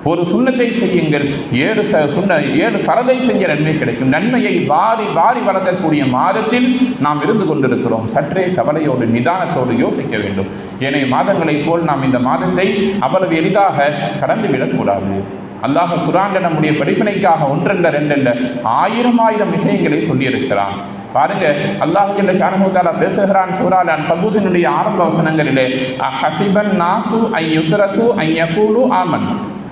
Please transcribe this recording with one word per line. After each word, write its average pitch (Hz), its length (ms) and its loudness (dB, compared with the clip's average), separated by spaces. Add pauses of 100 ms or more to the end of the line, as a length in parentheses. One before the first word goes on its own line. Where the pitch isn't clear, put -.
ஒரு 170 220 0
சுண்ணத்தை 240 460 0
செய்யுங்கள், 160 580 0 (220)
ஏழு 185 300 0
ச-, 151 280 0
சுன்ன-, 156 460 0
ஏழு 202 220 2
ஃபரலை 247 400 2
செஞ்ச 202 300 0
நன்மை 156 300 0
கிடைக்கும். 123 300 -2
நன்மையை 185 580 2
வாரி 208 380 2 (100)
வாரி 208 260 2
வழங்கக்கூடிய 175 720 0
மாதத்தில் 220 880 0
நாம் 147 220 0
இருந்து 196 240 0
கொண்டிருக்கிறோம். 123 640 0
சற்றே 175 440 -2
கவலையோடு, 147 540 0
நிதானத்தோடு 127 720 0
யோசிக்க 113 400 -2
வேண்டும். 98 300 -4 (320)
ஏனைய 135 360 0
மாதங்களைப் 160 500 0
போல் 170 180 0
நாம் 143 200 -2
இந்த 131 160 2
மாதத்தை 185 800 0
அவ்வளவு 185 360 0
எளிதாக 165 580 2 (280)
கடந்துவிடக்கூடாது. 113 1040 -2 (400)
அல்லாஹ் 170 300 0 (140)
குர்ஆன்ல 190 320 0
நம்முடைய 156 400 0
படிப்பினைக்காக 170 680 0
ஒன்றல்ல, 175 400 0
ரெண்டல்ல, 131 720 0
ஆயிரம் 220 560 0
ஆயிரம் 214 320 0
விஷயங்களை 165 500 0
சொல்லியிருக்கிறான். 127 720 -2 (400)
பாருங்க, 160 420 2 (240)
அல்லாஹ் 196 400 0
ஜல்ல 185 120 2
ஷானஹு 185 420 2
தஆலா 170 260 2
பேசுகிறான் 190 520 2
சூரா 180 260 0
அல் 165 220 2
அன்கபூத்தினுடைய 175 680 0
ஆரம்ப 165 420 0
வசனங்களிலே, 143 680 0 (200)
"அஹஸிபன் 196 760 0
நாசு 208 580 0
அன் 160 120 0
யுத்ரகு 165 680 2
அன் 190 180 0
யகூலு 170 640 2
ஆமன் 175 640 -2 (180)